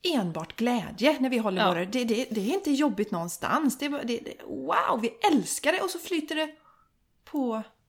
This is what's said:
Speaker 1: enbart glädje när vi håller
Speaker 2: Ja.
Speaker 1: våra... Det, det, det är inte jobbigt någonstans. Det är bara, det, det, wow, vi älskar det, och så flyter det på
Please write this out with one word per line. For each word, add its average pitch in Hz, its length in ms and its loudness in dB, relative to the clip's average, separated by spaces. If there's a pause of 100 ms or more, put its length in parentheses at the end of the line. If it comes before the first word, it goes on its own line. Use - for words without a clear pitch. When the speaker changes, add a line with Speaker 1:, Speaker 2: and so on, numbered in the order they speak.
(140)
Speaker 1:
enbart 165 420 -2
glädje 240 640 2
när 262 100 2
vi 247 80 2
håller 214 240 0
Speaker 2:
Ja. 202 60 6
Speaker 1:
våra... 175 160 2
Det, 240 200 -2
det, 233 260 0
det 214 100 -2 (100)
är 339 40 0
inte 381 160 -2
jobbigt 247 400 2
någonstans. 202 680 0
Det 285 80 -2
är 285 40 -2
bara, 285 120 -4
det, 233 220 -2
det, - 220 -14
wow, - 560 0
vi 233 80 0 (220)
älskar 277 400 2
det, 370 80 2
och 370 100 -2
så 339 80 -8
flyter 320 360 -4
det 311 140 -2 (760)
på 240 380 -2 (260)